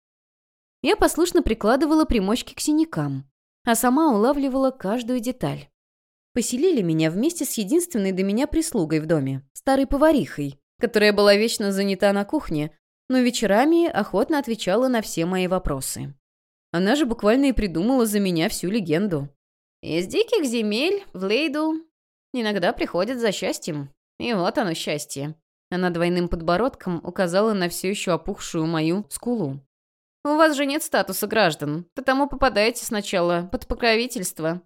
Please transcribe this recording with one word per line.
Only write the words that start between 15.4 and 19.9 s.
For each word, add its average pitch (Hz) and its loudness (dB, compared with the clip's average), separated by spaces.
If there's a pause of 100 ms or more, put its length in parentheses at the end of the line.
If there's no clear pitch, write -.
вопросы. 143 -4 (560)
Она 190 2
же 302 2
буквально 226 2
и 262 4
придумала 214 0
за 208 0
меня 175 0
всю - -6
легенду. 165 -2 (540)
"Из 175 -4